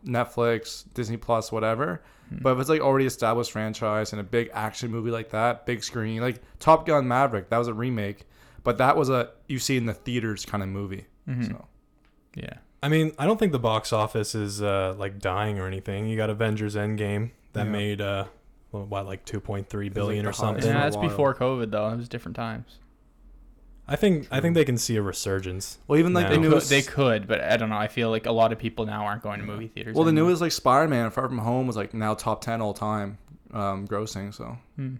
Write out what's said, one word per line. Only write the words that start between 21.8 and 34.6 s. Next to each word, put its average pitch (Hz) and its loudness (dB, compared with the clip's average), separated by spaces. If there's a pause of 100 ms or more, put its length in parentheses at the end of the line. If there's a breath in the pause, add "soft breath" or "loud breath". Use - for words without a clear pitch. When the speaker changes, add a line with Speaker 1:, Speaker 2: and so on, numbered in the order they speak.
Speaker 2:
It 110 -2
was 120 -8
different 120 -8
times. 117 -8 (1120)
Speaker 3:
I 139 -2
think, 170 2
I 131 0
think 170 2
Speaker 1:
True. 165 6
Speaker 3:
they 147 6
can 127 2
see 110 0
a 107 2
resurgence 95 -4 (100)
Speaker 1:
Well, 143 4
even, 165 6
like, 175 4
Speaker 3:
now. - 0
Speaker 1:
the 151 4
Speaker 2:
They 160 6
could, 156 6
Speaker 1:
newest 139 4
Speaker 2:
they 139 6
could, 120 2
but 107 2
I 87 2
don't 113 0
know. 107 0
I 104 0
feel 117 0
like 110 0
a 120 0
lot 113 6
of 113 -6
people 113 -4
now 107 -4
aren't 104 -4
going 104 -6
to 104 -8
movie 104 -8
theaters 113 -8
Speaker 1:
Well, 156 4
the 160 6
Speaker 2:
anymore. 156 6
Speaker 1:
newest, 175 4
like, 165 0
Spider-Man 131 4
Far 127 -2
From 127 -6
Home 123 0
was, 110 -4
like, 101 -6
now 107 0
top 107 -4
ten 113 -4
all 104 -2
time, 104 -4 (360)
um, 101 -2
grossing. 101 -6
So. 120 -12 (180)